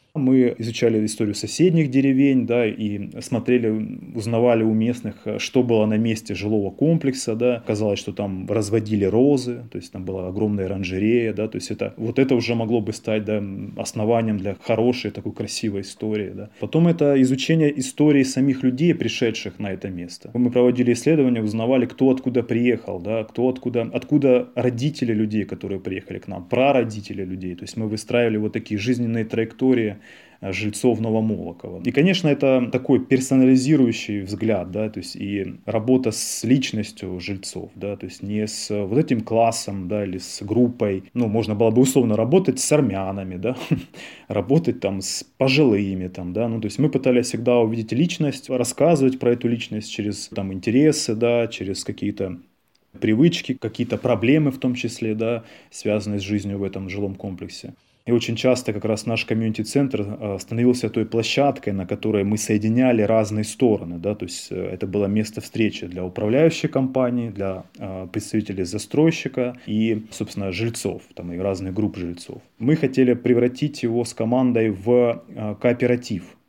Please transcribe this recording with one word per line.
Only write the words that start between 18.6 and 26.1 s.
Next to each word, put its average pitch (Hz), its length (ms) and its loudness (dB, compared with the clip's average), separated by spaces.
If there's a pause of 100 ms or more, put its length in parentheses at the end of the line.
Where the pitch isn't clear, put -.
людей, 135 320 4
пришедших 113 640 -2
на 101 140 -4
это 95 180 -8
место. 87 440 -12
Мы 123 160 2
проводили 123 420 4
исследования, 127 500 2
узнавали, 117 440 0
кто 131 240 2
откуда 123 340 0
приехал, 113 560 0
да, 107 240 -4
кто 120 240 -2
откуда, 120 340 -2 (100)
откуда 127 600 2
родители 120 580 0
людей, 107 320 0
которые 95 360 -8
приехали 95 400 -8